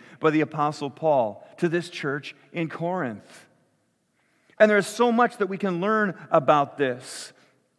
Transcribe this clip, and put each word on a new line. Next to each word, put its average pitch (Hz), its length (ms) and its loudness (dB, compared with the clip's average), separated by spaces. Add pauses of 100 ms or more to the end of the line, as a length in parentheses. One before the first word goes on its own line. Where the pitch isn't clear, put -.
(180)
by 156 120 2
the 151 100 2
Apostle 147 500 -2
Paul 131 560 0 (120)
to 175 100 0
this 165 200 -4
church 143 460 -8 (180)
in 165 160 -4
Corinth. 165 800 -8 (1120)
And 214 120 8
there 208 80 4
is 185 80 2
so 240 260 2
much 233 260 2
that 196 100 -2
we 196 100 -6
can 180 220 -2
learn 208 340 0 (160)
about 151 460 2
this. - 560 -6 (460)